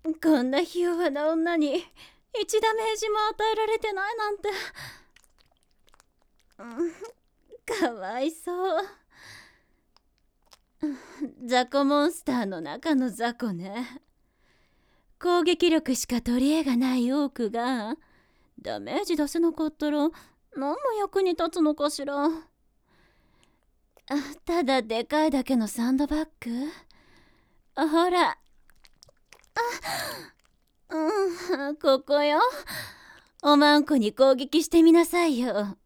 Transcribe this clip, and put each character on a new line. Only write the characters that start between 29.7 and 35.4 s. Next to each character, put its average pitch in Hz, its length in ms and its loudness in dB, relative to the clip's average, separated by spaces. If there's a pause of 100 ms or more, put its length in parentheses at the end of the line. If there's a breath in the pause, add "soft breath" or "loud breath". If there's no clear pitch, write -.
う 339 840 -2
ん、 302 40 -6
こ 269 240 2
こ 294 220 0
よ。 294 180 2 (1000 loud breath)
お 294 140 6
ま 294 220 8
ん 294 60 4
こ 302 120 2
に 214 160 2
攻 262 240 6
撃 285 260 0
し - 60 -4
て 330 140 8
み 330 100 10
な 339 120 8
さ 339 220 0
い 254 140 0